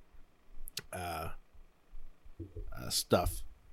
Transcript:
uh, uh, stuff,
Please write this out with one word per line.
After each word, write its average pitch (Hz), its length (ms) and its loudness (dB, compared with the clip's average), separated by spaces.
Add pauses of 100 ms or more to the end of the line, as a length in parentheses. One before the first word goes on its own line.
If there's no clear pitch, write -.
(920)
uh, 85 380 -2 (1500)
uh, 60 120 -4
stuff, - 540 6 (300)